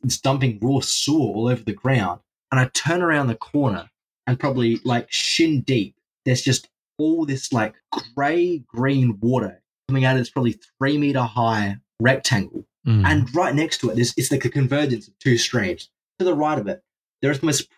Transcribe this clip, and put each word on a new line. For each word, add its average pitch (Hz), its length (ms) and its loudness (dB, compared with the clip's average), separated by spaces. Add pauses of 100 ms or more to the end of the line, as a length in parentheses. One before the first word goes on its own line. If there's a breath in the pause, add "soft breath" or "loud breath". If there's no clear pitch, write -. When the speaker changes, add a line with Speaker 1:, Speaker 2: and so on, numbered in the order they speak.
Speaker 1:
it's 117 160 -2
dumping 135 420 0
raw 135 200 0
sewer 143 520 0
all 110 140 -2
over 120 160 -2
the 107 100 -6
ground. 101 480 0 (300)
And 131 100 2
I 127 140 4
turn 175 280 0
around 147 260 2
the 113 80 0
corner 113 520 -2 (380)
and 127 140 0
probably, 120 440 0
like, 120 280 0
shin 160 480 0
deep, 117 340 -2 (300)
there's 127 180 2
just - 260 0 (300)
all 160 260 0
this, 135 280 -6
like, 110 240 -2 (400)
grey 165 500 0
green 123 540 0
water 113 420 -2 (260)
coming 131 160 2
out 131 120 4
of - 60 2
this 120 80 -6
probably 120 280 0 (220)
three 143 180 0
meter 139 240 0
high 110 540 0 (260)
rectangle. 113 640 0 (180)
Speaker 2:
Mm. 107 220 4
Speaker 1:
And 143 300 2
right 170 180 0
next 156 240 -2
to 117 120 -2
it, 107 40 -6
there's, 120 220 0
it's 135 160 -2
like 135 120 -2
a 123 60 0
convergence 135 560 0
of - 140 -20
two 123 180 2
streams. 98 500 -2 (300)
To 185 60 0
the 180 100 2
right 151 240 0
of 104 80 -6
it, - 160 -8 (400)
there 139 80 0
is 143 80 -2
the 165 80 -2
most - 300 -2